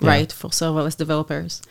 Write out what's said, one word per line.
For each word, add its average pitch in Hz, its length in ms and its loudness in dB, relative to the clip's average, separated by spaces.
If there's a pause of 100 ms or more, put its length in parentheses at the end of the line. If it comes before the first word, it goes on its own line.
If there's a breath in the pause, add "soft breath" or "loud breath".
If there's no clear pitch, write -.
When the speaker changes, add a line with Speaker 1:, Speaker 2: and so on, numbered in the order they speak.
Speaker 1:
Yeah. 151 100 4
Speaker 2:
right, 151 220 4
for - 180 -10
serverless 156 460 0
developers. 156 640 -4 (100)